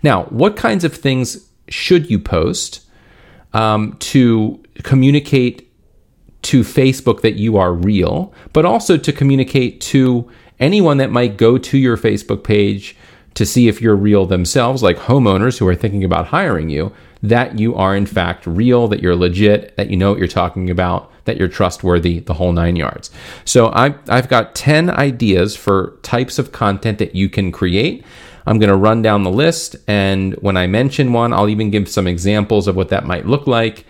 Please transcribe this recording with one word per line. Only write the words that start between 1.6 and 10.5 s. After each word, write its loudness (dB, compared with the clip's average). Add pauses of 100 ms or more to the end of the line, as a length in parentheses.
should 0
you 0
post, -4 (720)
um, -2
to 2 (200)
communicate 2 (720)
to 2
Facebook 0
that 0
you 0
are 2
real, -2 (180)
but 2
also 2
to -4
communicate 0
to 0 (300)